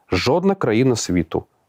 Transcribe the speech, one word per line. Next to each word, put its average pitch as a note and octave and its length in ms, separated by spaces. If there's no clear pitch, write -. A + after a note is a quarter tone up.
Жодна F3+ 440
країна B2 400
світу, F2 480